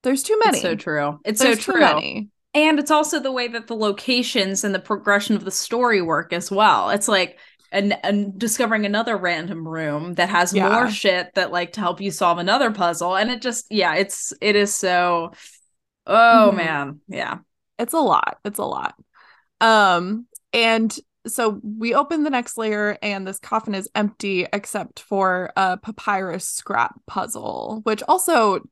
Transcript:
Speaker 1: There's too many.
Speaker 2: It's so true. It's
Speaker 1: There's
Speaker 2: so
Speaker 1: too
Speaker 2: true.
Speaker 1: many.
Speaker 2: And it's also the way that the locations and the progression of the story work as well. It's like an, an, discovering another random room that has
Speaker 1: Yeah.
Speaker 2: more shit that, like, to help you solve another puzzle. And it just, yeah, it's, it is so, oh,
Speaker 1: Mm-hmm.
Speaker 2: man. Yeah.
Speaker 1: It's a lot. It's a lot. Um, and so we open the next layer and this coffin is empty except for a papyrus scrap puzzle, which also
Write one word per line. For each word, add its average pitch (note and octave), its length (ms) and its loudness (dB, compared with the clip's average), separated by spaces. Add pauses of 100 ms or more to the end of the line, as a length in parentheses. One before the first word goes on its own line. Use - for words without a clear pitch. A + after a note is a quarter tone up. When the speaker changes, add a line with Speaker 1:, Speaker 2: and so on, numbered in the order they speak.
Speaker 1:
There's C4+ 180 0
too G#4+ 240 0
many. C4+ 140 2
Speaker 2:
It's - 20 -4
so E3+ 140 -2
true. D3 500 -4
It's G#3+ 160 -2
Speaker 1:
There's A#3 240 4
Speaker 2:
so - 80 -4
Speaker 1:
too F4 60 0
Speaker 2:
true. - 20 6
Speaker 1:
many. G#3 480 0 (240)
Speaker 2:
And D4+ 260 4
it's D4 120 -2
also D4+ 280 2
the C4 120 -4
way B3 160 -2
that A3+ 180 -8
the A#3 100 -6
locations G#3+ 880 -2
and G3 100 0
the F#3 60 -2
progression G#3 560 0
of F3+ 80 -4
the F#3+ 80 -8
story A#3 520 0
work E3 280 -2
as E3+ 200 -4
well. F3+ 400 4
It's G3+ 160 -2
like F#3+ 320 0 (320)
an, G3+ 200 0 (120)
an, G3+ 340 -2
discovering A3 480 -2
another G#3+ 320 -2
random E3+ 500 -4
room D#3+ 460 -6
that F3+ 160 2
has F3+ 240 2
Speaker 1:
Yeah. F#3+ 160 4
Speaker 2:
more A#3+ 200 2
shit F3+ 460 0
that, F#3 160 0
like, F3 220 -4
to G#3+ 80 -8
help F3+ 180 -2
you G3 120 -4
solve E3+ 260 2
another A3+ 340 2
puzzle. F3+ 460 0
And A3 140 0
it A#3+ 100 -6
just, A#3+ 280 -6
yeah, F3+ 260 2
it's, - 440 -2
it G#3 160 0
is G3+ 180 2
so, F3 600 0 (720)
oh, A3+ 440 8
Speaker 1:
Mm-hmm. F#3+ 80 2
Speaker 2:
man. D3+ 520 -4
Yeah. - 300 -8 (380)
Speaker 1:
It's A#3+ 160 -4
a E4 60 2
lot. - 460 2
It's G#3 140 -8
a - 40 -4
lot. - 320 -6 (640)
Um, G#3 680 4 (260)
and A3+ 440 2 (280)
so G#3+ 360 -2
we A3 340 -4
open D4 280 0
the D4+ 60 0
next A#3+ 280 -4
layer G#3 440 -2
and G3 260 -6
this G3 120 -10
coffin A3 360 -4
is F#3+ 180 -8
empty G3+ 600 -2
except G3+ 480 -8
for F#3 560 0
a F#3 200 2
papyrus F#3+ 680 -6
scrap - 480 -4 (120)
puzzle, - 760 -8
which G#3+ 240 0
also C4 540 2 (100)